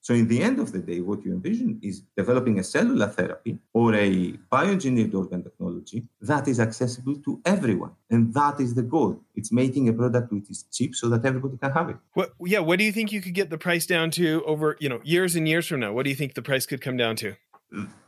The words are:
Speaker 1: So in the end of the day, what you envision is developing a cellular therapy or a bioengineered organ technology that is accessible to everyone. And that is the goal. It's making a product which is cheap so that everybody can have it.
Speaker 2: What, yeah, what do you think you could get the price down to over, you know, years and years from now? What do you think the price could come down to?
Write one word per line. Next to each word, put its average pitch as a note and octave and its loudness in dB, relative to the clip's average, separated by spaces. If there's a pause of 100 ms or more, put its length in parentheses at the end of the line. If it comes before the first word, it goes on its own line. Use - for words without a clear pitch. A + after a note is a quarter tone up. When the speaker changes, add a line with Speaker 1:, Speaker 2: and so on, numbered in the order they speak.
Speaker 1:
So - -2
in A#2 6
the B2 2
end B3+ 2
of - -4
the F#2+ -4
day, F2 -4
what F2+ -4
you - -4
envision A3+ -2
is G2 -8 (140)
developing G#2+ 2
a F#2 -2
cellular E3 2
therapy F#2 -4 (160)
or A#2 4
a F#2+ 2 (180)
bioengineered C3+ 2
organ F2+ -2
technology F2+ -8 (180)
that C#3+ 0
is A#2+ 2
accessible A#2+ -2 (100)
to - -6
everyone. D3+ 2 (200)
And A#2 4
that C#3+ 2
is A#2+ -2
the B2+ 2
goal. A#2+ 0 (140)
It's - -8
making C3 2
a A2 2
product A#2 0
which G2+ -6
is - -16
cheap A#2 -2
so A#2+ -2
that A2+ 2
everybody C3 -2
can C#3 -4
have D#3+ 0
it. - -10 (160)
Speaker 2:
What, F#3+ -2 (100)
yeah, F#3+ 2
what F3 2
do G#3 2
you G#3+ 2
think G#3 -2
you G#3 -4
could F3+ -8
get F#3+ -2
the D#3 -4
price E3+ 0
down E3 2
to D#3+ 2
over, D3+ 0
you C#3+ -2
know, A#2+ -4
years F3 2
and D#3+ 2
years D#3+ 2
from D3 -2
now? G#2 -2
What B2+ 0
do C#3 0
you C#3 -2
think C#3+ -4
the - -8
price C3 -2
could C3+ -6
come B2+ -4
down A2+ 0
to? - -8 (720)